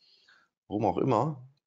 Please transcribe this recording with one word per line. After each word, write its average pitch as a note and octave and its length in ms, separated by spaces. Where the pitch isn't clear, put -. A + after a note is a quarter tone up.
Warum G#2+ 200
auch F2+ 100
immer. C3 500